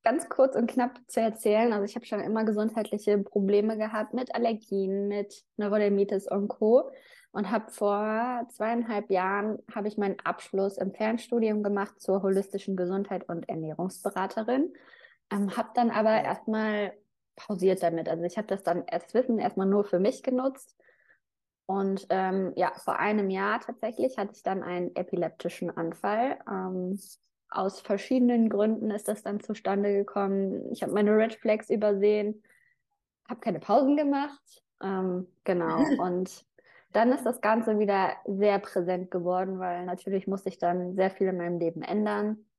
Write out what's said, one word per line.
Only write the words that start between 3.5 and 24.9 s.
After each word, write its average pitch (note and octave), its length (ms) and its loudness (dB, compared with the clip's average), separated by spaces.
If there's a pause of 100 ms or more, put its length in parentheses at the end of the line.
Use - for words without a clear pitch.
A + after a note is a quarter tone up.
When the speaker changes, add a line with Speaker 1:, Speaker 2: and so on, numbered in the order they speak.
Speaker 1:
gehabt G#3+ 360 -4
mit B3+ 220 -4
Allergien, G3+ 720 0
mit G3+ 360 -6 (140)
Neurodermitis G3+ 720 2
und G3+ 200 0
Co. A3+ 440 4 (400)
Und G3 200 -4
habe A3 200 -2
vor A3 800 -2
zweieinhalb A3+ 600 -2
Jahren, G3 480 0 (140)
habe G#3 140 -4
ich G#3 100 -4
meinen G3 260 0
Abschluss G3 540 -2
im G3 160 -4
Fernstudium A3 680 0
gemacht G3+ 400 -2
zur F#3+ 220 0
holistischen G3 520 0
Gesundheit F#3 540 -4
und E3+ 180 -8
Ernährungsberaterin. F#3 1300 -4 (580)
Ähm, G3+ 240 -2
habe A3+ 200 -4
dann A#3+ 160 4
aber A3 180 2
Speaker 2:
Ja. A3 140 4
Speaker 1:
erstmal G#3 680 -2 (420)
pausiert F#3 480 0
damit. E3 260 0
Also E3+ 140 -2
ich F3 140 -4
habe G#3+ 100 -6
das G3 160 -4
dann, F3 240 0
das - 260 -6
Wissen A#3+ 260 2
erstmal G3 280 0
nur G3+ 180 4
für F3+ 140 0
mich A3+ 240 0
genutzt. C4 520 -4 (920)
Und, G3 420 -2
ähm, F#3+ 460 0
ja, F3+ 160 2 (120)
vor - 140 -2
einem G#3 320 2
Jahr G3+ 300 0
tatsächlich A#3+ 580 -4
hatte G3+ 160 -4
ich - 100 -20
dann F#3+ 200 -2
einen F3+ 320 -4